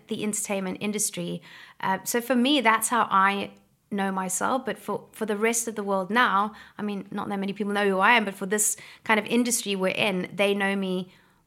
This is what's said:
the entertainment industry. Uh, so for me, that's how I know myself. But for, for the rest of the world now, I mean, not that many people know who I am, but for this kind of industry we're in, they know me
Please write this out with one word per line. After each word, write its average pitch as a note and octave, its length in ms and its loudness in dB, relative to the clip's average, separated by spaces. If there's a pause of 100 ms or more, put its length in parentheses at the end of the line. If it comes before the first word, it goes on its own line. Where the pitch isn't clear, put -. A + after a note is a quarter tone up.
the G#3+ 140 -4
entertainment G3 600 -4
industry. F3+ 580 -4 (400)
Uh, F#3+ 240 0
so A#3+ 160 -2
for B3 160 0
me, C4 240 4
that's A3 300 4
how A3+ 200 2
I G3 420 2 (380)
know G3 220 -2
myself. G3 540 -2
But G#3 120 -4
for, - 340 -8
for - 120 -8
the G#3 140 -2
rest A#3 300 0
of G#3+ 60 -6
the G#3+ 80 -6
world G3 280 -2
now, G#3+ 420 2 (240)
I G3+ 60 -10
mean, G3+ 280 -6
not G3+ 200 -6
that G3+ 80 -4
many G3 160 -4
people G3+ 180 -4
know G3+ 160 2
who F#3+ 100 2
I G#3 140 6
am, A3 140 6
but G3 80 -6
for G3 100 -10
this G#3 320 0 (280)
kind G#3+ 140 4
of G#3 60 0
industry A#3 500 0
we're F#3+ 140 0 (200)
in, F3+ 260 -2
they G3+ 180 2
know G3 240 0
me F#3 380 -4 (320)